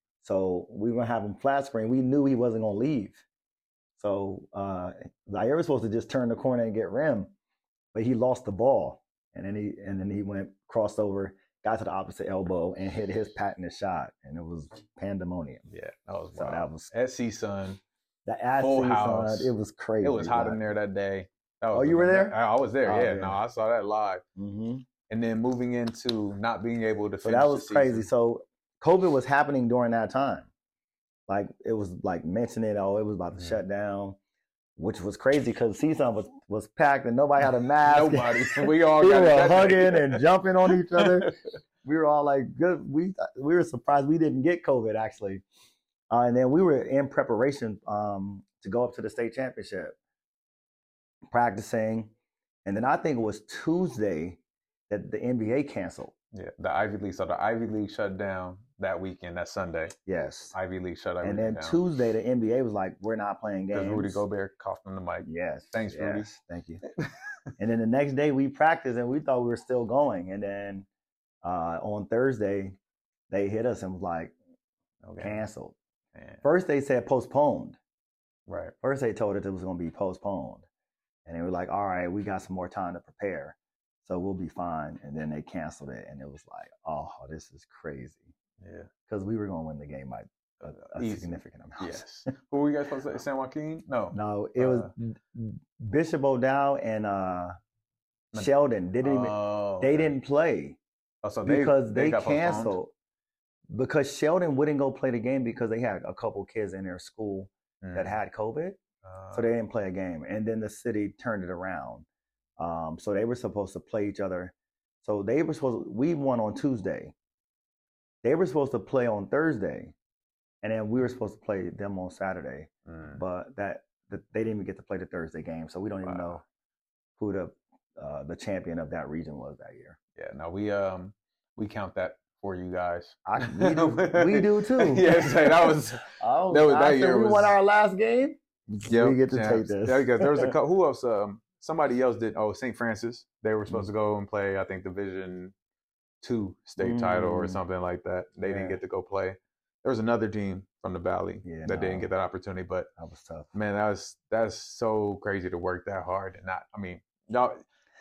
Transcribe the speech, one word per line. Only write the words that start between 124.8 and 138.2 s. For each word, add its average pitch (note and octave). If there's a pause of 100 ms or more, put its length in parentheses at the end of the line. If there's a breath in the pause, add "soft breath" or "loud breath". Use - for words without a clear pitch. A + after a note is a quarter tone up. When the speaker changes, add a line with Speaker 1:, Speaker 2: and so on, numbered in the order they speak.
Speaker 1:
play -
the F2+
Thursday E2
game. E2
So F2+
we G2+
don't G2+
even F2+
Speaker 2:
Wow. -
Speaker 1:
know E2+ (800)
who G#2
the, F2+ (520)
uh, C#2+
the D#2+
champion F2+
of D#2
that D2+
region D#2
was -
that -
year. - (200)
Speaker 2:
Yeah, -
no, D#2+
we, G2+
um, F#2+ (440)
we G#2+
count G#2
that F2+ (220)
for G2
you F2+
guys. F2+ (120)
Speaker 1:
I, A#2+ (200)
we F3
do, E3
Speaker 2:
<laughs> F3
Speaker 1:
we G3+
do G#3
too. G#3
Speaker 2:
Yeah, E3+
so D3+
that E3
was, D3+ (160)
Speaker 1:
<laughs> -
I A#2+
don't, F3+
Speaker 2:
that D3+
was, C#3+
Speaker 1:
I D3
Speaker 2:
that D3
Speaker 1:
said C#3
Speaker 2:
year C3
Speaker 1:
we A2
Speaker 2:
was G#2+
Speaker 1:
won G#3
our G3+
last G3+
game. A#3+ (320)